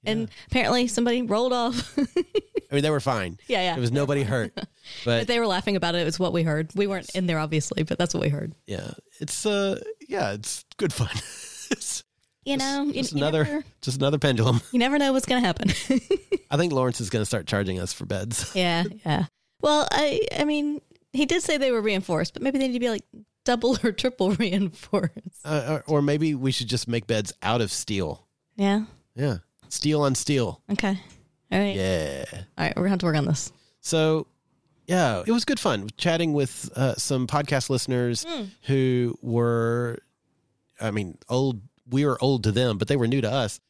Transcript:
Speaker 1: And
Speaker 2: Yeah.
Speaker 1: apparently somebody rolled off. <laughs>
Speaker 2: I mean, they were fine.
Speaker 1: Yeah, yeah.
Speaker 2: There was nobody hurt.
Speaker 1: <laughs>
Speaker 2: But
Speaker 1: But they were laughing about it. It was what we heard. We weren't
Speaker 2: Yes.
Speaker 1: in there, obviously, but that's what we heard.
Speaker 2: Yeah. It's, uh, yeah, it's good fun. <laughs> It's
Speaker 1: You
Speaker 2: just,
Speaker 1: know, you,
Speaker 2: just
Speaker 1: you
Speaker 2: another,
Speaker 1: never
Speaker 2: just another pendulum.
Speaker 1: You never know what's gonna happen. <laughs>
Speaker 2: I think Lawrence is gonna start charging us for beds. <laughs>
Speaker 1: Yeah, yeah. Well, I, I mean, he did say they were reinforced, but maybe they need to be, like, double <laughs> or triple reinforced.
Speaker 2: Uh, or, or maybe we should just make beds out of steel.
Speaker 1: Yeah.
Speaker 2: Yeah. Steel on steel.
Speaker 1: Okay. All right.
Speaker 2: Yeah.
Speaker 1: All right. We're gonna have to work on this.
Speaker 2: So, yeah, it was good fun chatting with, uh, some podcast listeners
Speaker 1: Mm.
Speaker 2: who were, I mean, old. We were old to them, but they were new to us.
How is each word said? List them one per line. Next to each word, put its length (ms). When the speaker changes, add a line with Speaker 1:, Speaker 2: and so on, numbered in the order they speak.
Speaker 1:
And 240
Speaker 2:
Yeah. 60
Speaker 1:
apparently 360
somebody 360
rolled 300
off. 500
<laughs> 140
Speaker 2:
I 40
mean, 80
they 80
were 80
fine. 480
Speaker 1:
Yeah, 160
yeah. 100
Speaker 2:
There 80
was 100
nobody 320
hurt. 300
Speaker 1:
<laughs> 520
Speaker 2:
But 160
Speaker 1:
But 60
they 120
were 80
laughing 280
about 200
it. 60
It 40
was 140
what 140
we 100
heard. 320
We 120
weren't 200
Speaker 2:
Yes. 80
Speaker 1:
in 100
there, 140
obviously, 440
but 140
that's 160
what 80
we 80
heard. 240
Speaker 2:
Yeah. 240
It's, 260
uh, 360
yeah, 260
it's 300
good 160
fun. 160
<laughs> 600
It's 320
Speaker 1:
You 120
Speaker 2:
just, 20
Speaker 1:
know, 60
you, 100
Speaker 2:
just 200
Speaker 1:
you 40
Speaker 2:
another, 280
Speaker 1:
never 180
Speaker 2:
just 160
another 220
pendulum. 420
Speaker 1:
You 80
never 200
know 140
what's 120
gonna 160
happen. 280
<laughs> 840
Speaker 2:
I 60
think 160
Lawrence 280
is 80
gonna 160
start 220
charging 320
us 140
for 120
beds. 460
<laughs> 40
Speaker 1:
Yeah, 280
yeah. 200
Well, 300
I, 300
I 60
mean, 380
he 120
did 160
say 160
they 140
were 100
reinforced, 520
but 100
maybe 160
they 80
need 60
to 80
be, 80
like, 160
double 340
<laughs> 40
or 100
triple 380
reinforced. 1120
Speaker 2:
Uh, 420
or, 100
or 40
maybe 340
we 160
should 160
just 220
make 180
beds 340
out 200
of 100
steel. 560
Speaker 1:
Yeah. 260
Speaker 2:
Yeah. 220
Steel 320
on 140
steel. 460
Speaker 1:
Okay. 280
All 80
right. 160
Speaker 2:
Yeah. 580
Speaker 1:
All 60
right. 100
We're 80
gonna 60
have 100
to 60
work 100
on 100
this. 260
Speaker 2:
So, 480
yeah, 400
it 60
was 140
good 160
fun 360
chatting 360
with, 420
uh, 200
some 300
podcast 440
listeners 560
Speaker 1:
Mm. 240
Speaker 2:
who 580
were, 760
I 120
mean, 260
old. 320
We 160
were 180
old 220
to 80
them, 240
but 100
they 80
were 120
new 140
to 100
us. 280